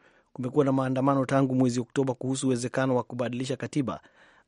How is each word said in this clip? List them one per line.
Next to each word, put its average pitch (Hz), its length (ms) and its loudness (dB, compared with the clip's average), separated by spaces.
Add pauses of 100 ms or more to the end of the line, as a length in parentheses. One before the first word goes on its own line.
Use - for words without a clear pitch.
(340)
Kumekuwa 135 320 0
na 139 60 2
maandamano 131 540 2
tangu 135 300 2
mwezi 127 240 2
Oktoba 131 340 -2
kuhusu 131 340 -4
uwezekano 127 480 0
wa 120 80 0
kubadilisha 120 540 -6
katiba, 117 440 -4 (460)